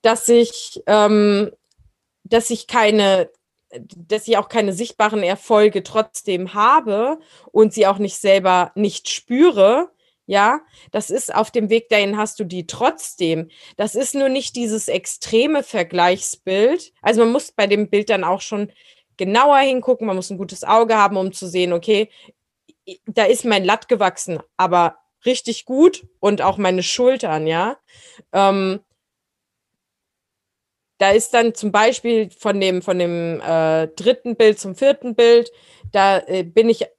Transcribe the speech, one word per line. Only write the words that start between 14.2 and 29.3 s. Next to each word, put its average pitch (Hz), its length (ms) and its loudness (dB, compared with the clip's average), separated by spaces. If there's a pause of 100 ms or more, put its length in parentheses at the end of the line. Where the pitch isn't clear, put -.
nicht 262 260 -6
dieses 220 320 -6
extreme 269 760 -2
Vergleichsbild. 185 1400 -2
Also 226 240 2
man 233 80 0
muss - 180 -4
bei 202 160 -2
dem 208 220 0
Bild 208 200 -2
dann 196 140 0
auch 180 160 -2
schon 208 320 -8 (460)
genauer 247 400 2
hingucken, 254 500 0
man 190 80 -4
muss 185 140 -10
ein 196 80 -10
gutes 185 260 -14
Auge 226 320 2
haben, 202 220 2
um 190 160 -4
zu - 120 -14
sehen, 180 280 -2
okay, 202 360 0 (960)
da 214 200 0
ist 226 200 0
mein 202 180 0
Latt 208 240 -2
gewachsen, 185 520 -4 (180)
aber 175 400 0 (260)
richtig 240 420 -4
gut 302 420 2 (120)
und 202 220 -2
auch 190 160 0
meine 185 240 0
Schultern, 202 640 -2
ja. 175 320 -2 (560)
Ähm, 196 460 0 (2250)